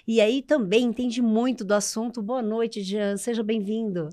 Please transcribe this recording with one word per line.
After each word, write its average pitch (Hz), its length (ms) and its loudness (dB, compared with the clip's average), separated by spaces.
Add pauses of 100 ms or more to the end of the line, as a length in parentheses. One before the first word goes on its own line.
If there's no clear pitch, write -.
e 226 140 4
aí 247 220 4
também 240 400 2
entende 240 400 0
muito 226 420 2
do 202 80 0
assunto. 226 480 -2
Boa 240 220 -4
noite, 220 400 -2
Jean, 202 340 -2
seja 233 240 -4
bem-vindo. 208 720 -2